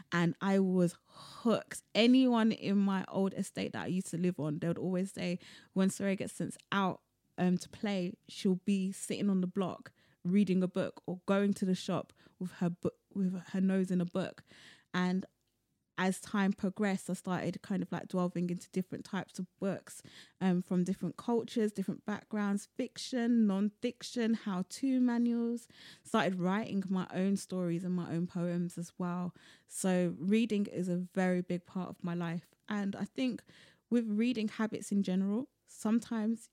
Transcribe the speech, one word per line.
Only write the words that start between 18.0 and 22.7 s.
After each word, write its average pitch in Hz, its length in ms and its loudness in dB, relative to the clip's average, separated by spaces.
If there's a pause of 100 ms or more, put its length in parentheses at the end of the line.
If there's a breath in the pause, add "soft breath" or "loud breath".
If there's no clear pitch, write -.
delving 180 420 -2
into - 200 -6
different - 340 -6
types - 340 -8
of 180 80 -6 (140)
books, - 420 -6 (380 loud breath)
um, 185 220 4
from 180 200 2
different 185 340 -2
cultures, 233 560 0
different - 320 -4
backgrounds, 208 720 -4